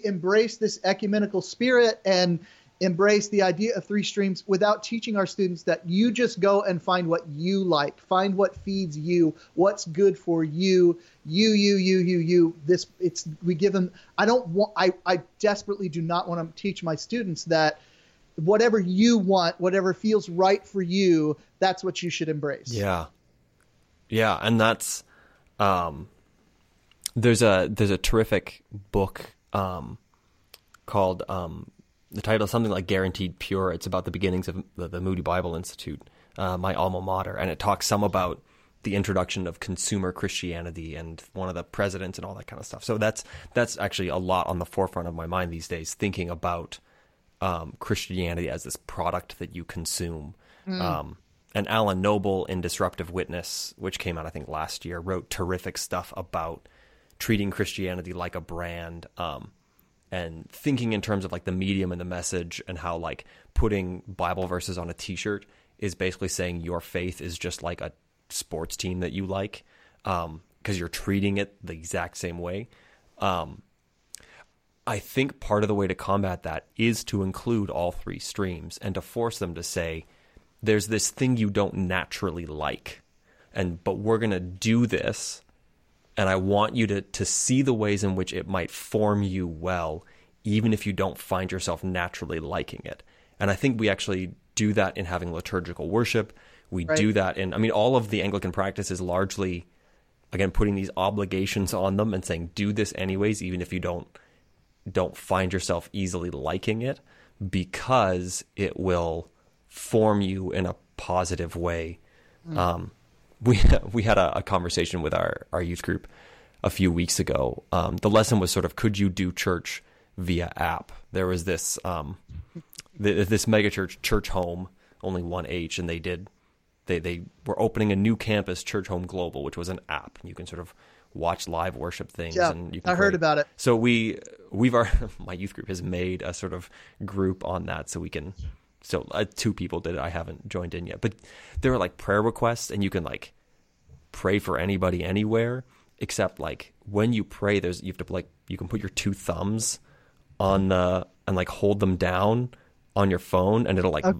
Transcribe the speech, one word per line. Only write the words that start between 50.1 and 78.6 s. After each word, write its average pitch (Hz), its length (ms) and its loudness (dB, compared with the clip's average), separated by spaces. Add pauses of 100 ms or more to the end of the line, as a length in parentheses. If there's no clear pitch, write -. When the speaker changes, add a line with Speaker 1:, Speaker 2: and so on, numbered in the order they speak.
Speaker 1:
Mm. 185 140 -4
Speaker 2:
Um, 78 360 -4 (380)
and 101 140 -2
Alan 104 320 2
Noble 98 460 2
in 92 160 -4
Disruptive 87 480 -4
Witness, 87 680 -6
which 95 220 -6
came 87 180 -4
out, 80 80 -8
I 80 60 -10
think, 73 180 -12
last 78 380 -6
year, 85 120 -8
wrote 85 300 -6
terrific 90 480 -4
stuff - 400 -8
about 85 520 -8 (500)
treating 101 320 0
Christianity 90 640 -6
like 87 200 -8
a 90 60 -8
brand, 85 640 -10 (120)
um, 78 320 -8 (600)
and 82 400 -8
thinking 120 440 0
in 101 80 0
terms 101 240 -2
of, 87 60 -8
like, 90 120 -6
the 92 80 -2
medium 95 400 0
and 87 80 -6
the 90 40 -8
message 87 640 -6
and 92 120 -8
how, 87 180 -4
like, 82 280 -8 (300)
putting 95 540 0
Bible 92 380 -2
verses 90 320 -4
on 85 100 -6
a 85 60 -8
t-shirt 101 500 -6 (340)
is 95 160 -6
basically 92 340 -4
saying 87 340 -4
your 85 180 -4
faith 90 400 -6
is 82 180 -8
just - 240 -8
like 85 200 -6
a - 100 -10 (380)
sports - 460 -6
team 92 240 -4
that 87 120 -4
you 95 140 -4
like, 95 380 -6 (420)
um, 85 340 -4 (240)
'cause 101 140 -2
you're 85 100 -4
treating 98 480 0
it 101 180 -4 (100)
the 85 100 -12
exact 85 420 -6
same 85 220 -8
way. 90 300 -8 (500)
Um, 87 440 -2 (1200)
I 110 120 -2
think 131 420 -2
part 104 240 2
of 104 40 2
the 107 60 2
way 101 120 2
to 92 80 0
combat 95 500 -2
that 80 220 -6 (100)
is 113 280 2
to 101 180 -2
include 98 460 -2
all 87 240 -2
three - 260 -8
streams 87 600 -6